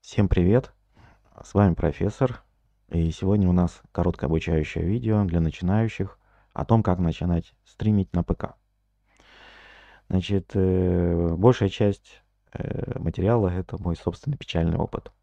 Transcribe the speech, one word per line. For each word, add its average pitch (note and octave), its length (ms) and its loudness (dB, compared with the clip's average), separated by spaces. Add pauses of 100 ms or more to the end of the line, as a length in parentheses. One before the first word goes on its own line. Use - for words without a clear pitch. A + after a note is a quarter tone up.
(120)
Всем G#2 160 2
привет, F#2+ 460 2 (680)
с - 120 -20
вами G2 200 6
профессор, G2+ 680 -2 (460)
и E2 220 0
сегодня F#2+ 360 2
у F2+ 60 4
нас F2+ 280 0 (120)
короткое - 320 -2
обучающее D#2+ 580 -2
видео G#2+ 400 0
для F2 160 0
начинающих F#2+ 800 -2 (320)
о - 140 -6
том, A2+ 180 4
как F2+ 160 0
начинать E2+ 540 -2 (100)
стримить G#2 480 0
на E2+ 100 0
П - 140 -2
К. - 200 -10 (1500)
Значит, F#2+ 440 -2
э, F2+ 840 2
большая G2 320 4
часть, - 540 -4 (280)
э, - 480 -8
материала — G2+ 480 0 (100)
это - 240 -8
мой F2 140 -2
собственный G#2+ 400 -6
печальный E2 420 -2
опыт. - 460 -6